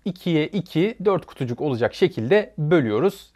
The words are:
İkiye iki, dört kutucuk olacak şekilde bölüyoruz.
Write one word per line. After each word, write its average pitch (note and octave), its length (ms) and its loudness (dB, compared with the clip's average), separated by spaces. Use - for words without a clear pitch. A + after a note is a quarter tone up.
İkiye E3 420 -2
iki, G3+ 580 -2
dört F#3+ 220 0
kutucuk B2 340 -8
olacak A#2+ 340 -2
şekilde F3 640 0
bölüyoruz. D3+ 760 0